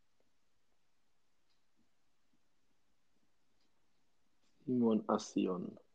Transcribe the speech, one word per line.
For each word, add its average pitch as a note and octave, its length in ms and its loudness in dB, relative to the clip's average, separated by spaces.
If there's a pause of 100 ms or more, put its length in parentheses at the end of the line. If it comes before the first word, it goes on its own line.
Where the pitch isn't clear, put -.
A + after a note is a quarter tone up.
(4000)
Simon A#2 400 2
Assion. G2 720 -2 (160)